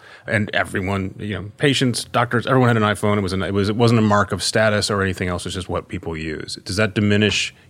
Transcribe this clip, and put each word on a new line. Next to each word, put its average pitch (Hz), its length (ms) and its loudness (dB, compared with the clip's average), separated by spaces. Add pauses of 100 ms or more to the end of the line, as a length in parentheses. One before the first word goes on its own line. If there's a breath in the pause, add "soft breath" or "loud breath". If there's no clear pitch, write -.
(280 loud breath)
And 104 260 -2
everyone, 95 640 -2
you 101 160 -8
know, 95 240 -10
patients, 131 460 0
doctors, 120 420 0
everyone 131 220 4
had 117 100 4
an 107 60 2
iPhone. 104 340 2
It 104 40 0
was 92 120 -2
an, 95 80 -2
it 92 140 -2
was, 101 140 2
it 107 60 -2
wasn't 117 220 4
a 110 60 4
mark 104 280 2
of 92 120 -4
status 107 480 0
or 101 100 0
anything 95 280 -2
else. 90 180 -6
It's 90 80 -8
just 90 120 -8
what 87 200 -6
people 85 280 -8
use. 78 480 -8
Does 92 120 -8
that 107 180 2
diminish 104 640 2 (140 soft breath)